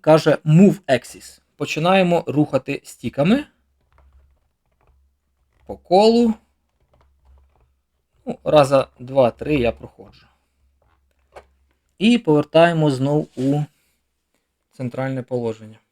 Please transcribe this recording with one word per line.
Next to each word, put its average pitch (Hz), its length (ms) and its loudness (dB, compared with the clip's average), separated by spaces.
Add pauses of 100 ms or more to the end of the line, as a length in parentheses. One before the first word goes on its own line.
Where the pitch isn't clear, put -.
каже 156 440 2
Move 165 360 4
Axis. - 600 -8 (160)
Починаємо 175 680 -2
рухати 139 580 -4
стіками 175 640 -4 (2250)
по 101 100 -14
колу. 220 580 2 (1900)
Ну, - 180 -12
раза 139 440 2 (100)
два-три 127 580 -2
я 117 160 -2
проходжу. - 540 -20 (1700)
І 233 200 2
повертаємо 160 720 2
знов 139 460 -2
у 139 260 -2 (1120)
центральне 131 480 -10
положення. 110 560 -10 (140)